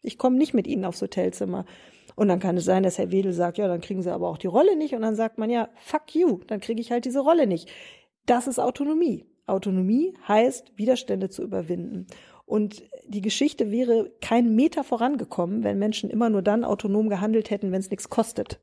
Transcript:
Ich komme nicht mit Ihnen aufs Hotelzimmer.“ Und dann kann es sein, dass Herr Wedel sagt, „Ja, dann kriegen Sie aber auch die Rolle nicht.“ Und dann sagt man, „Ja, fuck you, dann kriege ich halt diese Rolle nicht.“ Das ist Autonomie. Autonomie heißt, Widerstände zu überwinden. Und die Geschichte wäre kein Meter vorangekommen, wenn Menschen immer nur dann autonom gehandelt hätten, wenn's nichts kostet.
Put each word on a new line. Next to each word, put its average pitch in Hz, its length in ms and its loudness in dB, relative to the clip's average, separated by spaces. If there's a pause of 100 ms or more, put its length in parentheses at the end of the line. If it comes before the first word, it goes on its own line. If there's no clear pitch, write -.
Ich - 160 -10
komme 254 220 2
nicht 302 160 2
mit 233 120 2
Ihnen 190 200 -2
aufs 175 160 -6
Hotelzimmer.“ 185 640 -4 (500)
Und 214 120 2
dann 180 120 2
kann 180 160 0
es 175 80 -2
sein, 185 180 4
dass 180 140 2
Herr 180 140 -2
Wedel 190 240 0
sagt, 175 240 -2
„Ja, 202 100 0
dann 175 140 -2
kriegen 190 180 -6
Sie 180 100 -4
aber 175 200 -2
auch 160 80 -10
die - 80 -8
Rolle 294 300 4
nicht.“ 302 180 -2
Und 226 80 -4
dann 220 120 0
sagt 220 220 -2
man, 220 140 -2
„Ja, 240 260 0
fuck - 380 -6
you, 311 320 2
dann 208 140 -6
kriege 226 200 -4
ich 233 100 -8
halt 240 140 -2
diese 254 160 -2
Rolle 302 260 4
nicht.“ 175 220 -2 (560)
Das 247 220 2
ist 262 120 -4
Autonomie. 285 680 0 (200)
Autonomie 190 680 0 (120)
heißt, 233 500 2
Widerstände 208 520 -2
zu - 140 -8
überwinden. 180 640 -6 (400)
Und 208 360 -2 (240)
die 202 140 -6
Geschichte 220 500 0
wäre 233 400 2 (120)
kein 233 320 4
Meter 285 300 4
vorangekommen, 226 800 -2
wenn 202 140 0
Menschen 214 300 -2
immer 226 220 0
nur 202 100 2
dann 208 240 2
autonom 208 460 0
gehandelt 214 400 0
hätten, 202 220 -2
wenn's 190 180 -4
nichts - 180 -8
kostet. - 540 -4